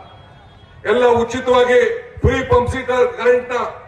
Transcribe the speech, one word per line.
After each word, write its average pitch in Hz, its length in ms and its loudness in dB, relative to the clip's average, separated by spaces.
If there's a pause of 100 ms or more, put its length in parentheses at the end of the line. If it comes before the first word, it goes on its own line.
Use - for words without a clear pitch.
(880)
ಎಲ್ಲ 247 200 2
ಉಚಿತವಾಗಿ 247 1120 0
ಫ್ರೀ - 220 0
ಪಂಪ್ 240 280 0
ಸೆಟ್ 254 180 -8
ಕರೆಂಟ್ 247 640 0
ನ 254 60 -4 (320)